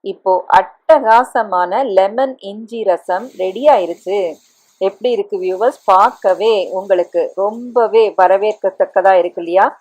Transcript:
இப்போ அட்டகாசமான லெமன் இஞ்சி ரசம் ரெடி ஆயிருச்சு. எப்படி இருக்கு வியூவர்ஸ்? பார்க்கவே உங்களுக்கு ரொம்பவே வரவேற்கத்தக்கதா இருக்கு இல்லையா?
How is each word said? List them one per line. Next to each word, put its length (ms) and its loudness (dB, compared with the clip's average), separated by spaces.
இப்போ 220 -4
அட்டகாசமான 1200 0
லெமன் 360 -2
இஞ்சி 300 -14
ரசம் 360 -4
ரெடி 200 -6
ஆயிருச்சு. 440 -4
எப்படி 280 -4
இருக்கு 280 -6
வியூவர்ஸ்? 360 -2
பார்க்கவே 640 2
உங்களுக்கு 440 -2
ரொம்பவே 640 0
வரவேற்கத்தக்கதா 1000 0
இருக்கு 220 -6
இல்லையா? 220 2